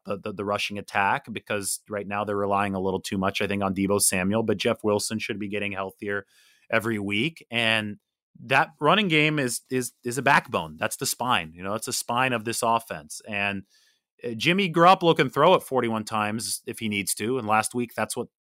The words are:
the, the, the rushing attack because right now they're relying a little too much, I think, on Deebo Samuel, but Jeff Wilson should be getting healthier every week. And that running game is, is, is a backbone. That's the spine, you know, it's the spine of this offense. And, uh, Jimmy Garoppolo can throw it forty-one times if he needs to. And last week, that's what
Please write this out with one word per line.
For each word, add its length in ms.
the, 100
the, 160
the 140
rushing 320
attack 520
because 500
right 160
now 180
they're 120
relying 380
a 60
little 200
too 180
much, 240
I 40
think, 160
on 120
Deebo 260
Samuel, 420
but 140
Jeff 260
Wilson 360
should 200
be 100
getting 240
healthier 520
every 280
week. 520
And 460
that 240
running 300
game 300
is, 320
is, 240
is 140
a 40
backbone. 560
That's 180
the 100
spine, 480
you 80
know, 100
it's 140
the 80
spine 400
of 100
this 180
offense. 640
And, 360
uh, 140
Jimmy 340
Garoppolo 460
can 140
throw 240
it 80
forty-one 420
times 600
if 120
he 100
needs 260
to. 240
And 100
last 260
week, 200
that's 220
what 120